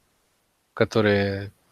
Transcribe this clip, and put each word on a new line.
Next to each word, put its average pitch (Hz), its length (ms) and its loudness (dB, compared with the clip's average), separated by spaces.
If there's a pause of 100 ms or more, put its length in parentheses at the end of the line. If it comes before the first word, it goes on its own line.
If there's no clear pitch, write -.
(760)
которые 101 800 0 (200)